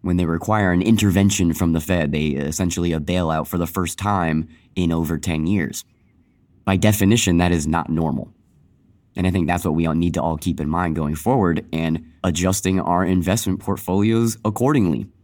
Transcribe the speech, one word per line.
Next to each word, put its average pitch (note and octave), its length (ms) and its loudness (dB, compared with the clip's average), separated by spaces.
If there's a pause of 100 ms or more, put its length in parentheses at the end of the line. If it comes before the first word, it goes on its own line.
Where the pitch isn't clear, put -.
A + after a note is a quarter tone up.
When F2 140 0
they F2+ 100 2
require F#2 460 0
an F2+ 100 2
intervention G2 720 4
from E2+ 180 0
the D#2+ 80 0
Fed, D#2 320 0
they D2+ 160 0
essentially E2+ 640 -2
a D#2+ 80 -2
bailout D#2+ 460 -2
for - 100 -6
the F2 100 0
first F2 320 -4
time E2 500 -2 (260)
in F2 180 0
over E2 240 0
ten D#2 300 -4
years. F#2 380 -2 (800)
By F#2+ 120 2
definition, G2 640 4
that F2 140 4
is D#2 140 0
not D#2+ 220 -2
normal. D#2+ 460 -2 (800)
And F#2 120 0
I F2+ 40 4
think F2 160 0
that's F2 180 0
what D#2 100 0
we E2 120 2
all D#2+ 80 0
need E2+ 200 0
to - 80 -2
all D#2+ 160 -2
keep D#2 200 -4
in D2+ 100 -4
mind E2 280 -2
going D2+ 180 -2
forward F#2+ 580 0
and D#2+ 340 -2 (180)
adjusting F#2 560 0
our F2 240 0
investment F#2 560 0
portfolios A2 840 0
accordingly. G#2+ 600 0 (180)